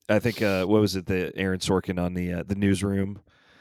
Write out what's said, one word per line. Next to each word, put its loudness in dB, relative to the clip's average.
I 4
think, -2
uh, 2
what 4
was 2
it, -6
the -2
Aaron -2
Sorkin -2
on -2
the, -4
uh, -4
the -4
Newsroom, 0